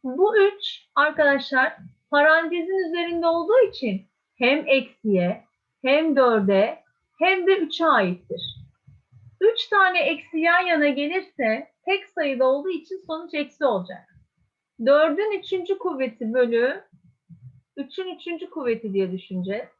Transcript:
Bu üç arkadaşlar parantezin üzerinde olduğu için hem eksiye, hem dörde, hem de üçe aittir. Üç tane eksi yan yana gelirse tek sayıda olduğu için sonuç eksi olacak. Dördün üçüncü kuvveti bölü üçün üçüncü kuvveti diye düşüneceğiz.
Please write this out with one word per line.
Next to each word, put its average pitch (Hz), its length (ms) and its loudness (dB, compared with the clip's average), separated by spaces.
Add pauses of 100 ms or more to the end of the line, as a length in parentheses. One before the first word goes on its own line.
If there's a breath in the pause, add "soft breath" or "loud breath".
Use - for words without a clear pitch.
Bu 359 340 2
üç - 580 0
arkadaşlar 285 800 0 (340)
parantezin 330 800 2
üzerinde 339 380 -4
olduğu 339 320 2 (100)
için 196 380 -6 (280)
hem 269 320 0
eksiye, 208 800 -2 (340)
hem 294 340 0
dörde, 214 680 2 (360)
hem 370 280 2
de 381 100 4
üçe 330 280 -4
aittir. 202 720 -2 (840)
Üç 453 260 2
tane 370 320 4
eksi 311 400 -4
yan 339 200 4
yana 330 280 2
gelirse 285 840 -4 (140)
tek 381 240 -2
sayıda 269 360 0
olduğu 285 240 0
için 370 380 -10
sonuç 320 260 -8
eksi 294 320 -4
olacak. 196 500 -4 (680)
Dördün 320 540 2
üçüncü 381 380 -4
kuvveti 262 560 -6
bölü 247 500 0 (920)
üçün 359 400 -10
üçüncü 339 340 -12
kuvveti 226 440 -4
diye 190 180 -2
düşüneceğiz. 190 580 -8 (100)